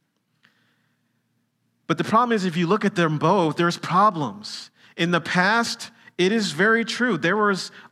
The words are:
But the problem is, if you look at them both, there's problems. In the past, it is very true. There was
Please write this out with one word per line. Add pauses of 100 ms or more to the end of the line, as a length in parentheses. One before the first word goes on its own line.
(1900)
But
the
problem
is,
if
you
look
at
them
both,
there's
problems. (260)
In
the
past, (280)
it
is
very
true.
There
was (200)